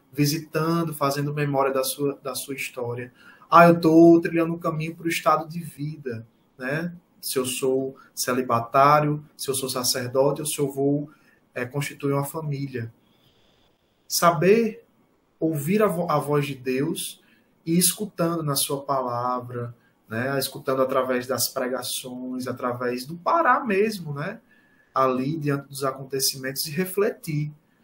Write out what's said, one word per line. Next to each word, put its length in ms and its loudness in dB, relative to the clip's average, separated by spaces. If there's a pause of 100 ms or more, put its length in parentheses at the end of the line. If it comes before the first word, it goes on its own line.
(120)
visitando, 840 0
fazendo 400 -2
memória 380 0
da 100 0
sua, 400 -4
da 140 -8
sua 180 -10
história. 580 -8 (380)
Ah, 160 10
eu 140 6
tô 420 10
trilhando 320 -2
um 40 -8
caminho 360 -4
pro 140 -6
estado 400 0
de 100 -10
vida, 680 -10 (320)
né? 380 -4 (260)
Se 160 -4
eu 80 0
sou 520 -2 (180)
celibatário, 1080 2 (120)
se 140 -8
eu 60 0
sou 120 -4
sacerdote, 720 0
ou 60 -6
se 140 -4
eu 100 0
vou, 400 -2 (420)
é, 120 -6
constituir 480 -4
uma 120 0
família. 680 -6 (1120)
Saber 800 2 (560)
ouvir 420 0
a 60 4
vo-, 200 -2
a 120 2
voz 260 0
de 80 -6
Deus 640 -4 (460)
e 100 2
escutando 680 0
na 100 0
sua 280 -4
palavra, 920 -4 (340)
né? 300 -4
Escutando 440 -2
através 440 0
das 220 -2
pregações, 960 -6
através 580 -4
do 120 -12
parar 500 2
mesmo, 480 -2
né? 260 -10 (540)
Ali 420 0
diante 320 -2
dos 140 -10
acontecimentos 840 -4
e 40 -8
refletir. 800 -2 (340)